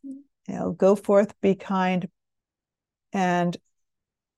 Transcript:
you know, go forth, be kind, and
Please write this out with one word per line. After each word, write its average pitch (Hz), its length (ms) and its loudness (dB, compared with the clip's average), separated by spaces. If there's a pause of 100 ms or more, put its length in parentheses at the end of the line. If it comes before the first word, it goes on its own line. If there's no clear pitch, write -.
you 269 520 -16
know, 185 160 -4
go 190 240 4
forth, 202 460 0
be 196 120 2
kind, 185 560 -2 (1040)
and 175 420 0 (840)